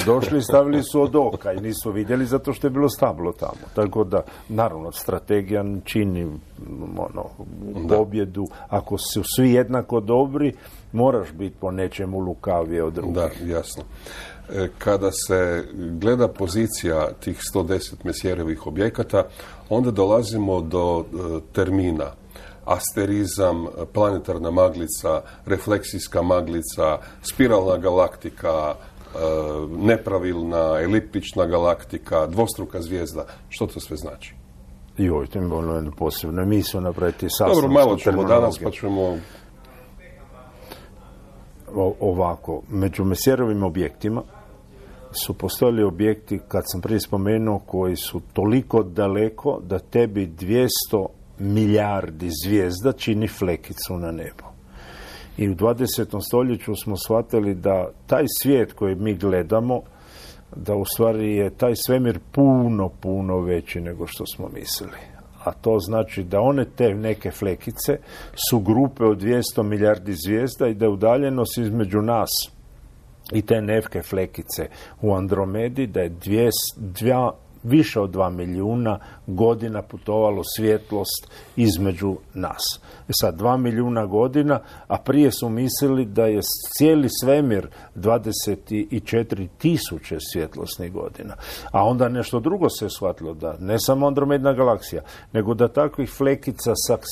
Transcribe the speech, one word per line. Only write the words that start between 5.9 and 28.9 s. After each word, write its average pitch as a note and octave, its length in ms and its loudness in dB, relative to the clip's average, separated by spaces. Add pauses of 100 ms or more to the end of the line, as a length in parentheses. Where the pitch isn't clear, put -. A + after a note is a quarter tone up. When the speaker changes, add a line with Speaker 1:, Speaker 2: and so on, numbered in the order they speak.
Speaker 1:
ono, F2 280 -6 (640)
Speaker 2:
Da. G2+ 100 6
Speaker 1:
pobjedu. G2+ 480 0 (240)
Ako G2+ 280 -2
su - 260 -4 (120)
svi B2+ 180 6
jednako B2 460 2
dobri, C3+ 540 2 (380)
moraš A#2 400 2
biti E2 280 -8
po F#2+ 120 -4
nečemu F#2+ 480 -4
lukavije E2+ 640 -2
od D#2+ 100 -2
drugih. F2 220 -4
Speaker 2:
Da, E2+ 140 0 (160)
jasno. E2 380 -6 (680)
E, F#2+ 280 -4
kada G2 340 2
se F2+ 520 0 (100)
gleda G2+ 540 0
pozicija F#2 800 -2 (120)
tih F2+ 200 -8 (100)
sto F#2+ 140 2
deset F2+ 400 -4
Messier-ovih E2+ 640 -4
objekata, G2+ 560 0 (460)
onda B2 220 2
dolazimo G#2 680 2
do, E2+ 420 0
e, E2 360 -6 (140)
termina F2+ 520 2 (600)
asterizam, F#2+ 1000 0 (280)
planetarna F2 580 0
maglica, E2+ 680 2 (240)
refleksijska F#2 760 -2
maglica, E2+ 760 0 (240)
spiralna G2 560 4
galaktika, E2+ 1000 0
e, - 420 -16 (600)